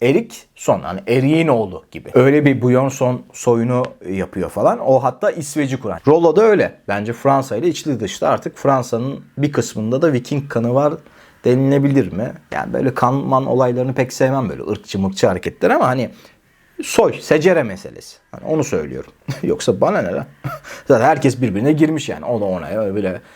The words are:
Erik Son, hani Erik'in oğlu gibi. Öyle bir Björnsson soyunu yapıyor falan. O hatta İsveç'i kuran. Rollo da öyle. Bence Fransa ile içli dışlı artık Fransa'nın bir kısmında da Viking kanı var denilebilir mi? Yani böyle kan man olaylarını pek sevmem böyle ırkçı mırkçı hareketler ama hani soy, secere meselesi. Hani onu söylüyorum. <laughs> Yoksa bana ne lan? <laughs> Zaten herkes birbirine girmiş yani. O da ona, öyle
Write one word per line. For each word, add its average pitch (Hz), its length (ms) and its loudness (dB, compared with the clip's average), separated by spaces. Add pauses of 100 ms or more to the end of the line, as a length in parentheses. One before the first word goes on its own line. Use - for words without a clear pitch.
Erik 220 520 0
Son, 101 260 0
hani 87 280 -8
Erik'in 143 400 2
oğlu 107 420 -2
gibi. - 240 -16
Öyle 139 300 6
bir 127 180 2
Björnsson 127 600 2 (100)
soyunu 123 500 0 (260)
yapıyor 90 420 -4
falan. 160 280 0
O 131 240 2
hatta 139 280 -2
İsveç'i 139 500 -4
kuran. 90 260 -8
Rollo 160 300 6
da 208 60 6
öyle. 190 320 2 (140)
Bence 104 240 -4
Fransa 135 440 0
ile 160 120 -2
içli 147 320 -4
dışlı 107 280 -4
artık 143 280 -2
Fransa'nın 131 680 -2 (140)
bir 143 140 0
kısmında 117 500 -2
da 165 100 4
Viking 139 360 -4
kanı 117 260 0
var 147 200 2 (500)
denilebilir 135 680 2
mi? 101 200 -6 (200)
Yani 90 200 -6
böyle 127 220 -2
kan 127 200 0
man 135 320 0
olaylarını 127 480 0
pek 131 180 -2
sevmem 131 360 0
böyle 65 140 -8
ırkçı - 360 -8
mırkçı 95 280 0
hareketler 101 440 0
ama 285 160 2
hani 127 240 -2 (720)
soy, 180 380 2
secere 160 420 4
meselesi. - 540 -12 (140)
Hani - 140 -16
onu 160 200 -2
söylüyorum. 71 480 -6 (160)
<laughs> - 140 -10
Yoksa 123 380 0
bana 170 220 2
ne 90 100 -4
lan? - 140 -6 (300)
<laughs> - 320 -18
Zaten 127 160 4
herkes 135 360 2
birbirine 117 320 2
girmiş 151 360 0
yani. 78 160 -8
O 110 160 -2
da 101 40 -2
ona, 90 220 -4
öyle 95 540 -4 (140)